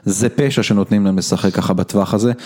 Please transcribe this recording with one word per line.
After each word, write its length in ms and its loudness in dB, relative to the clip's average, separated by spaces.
"זה 240 0
פשע 340 0
שנותנים 420 2
להם 120 2
לשחק 360 -2
ככה 200 -2
בטווח 400 0
הזה." 180 2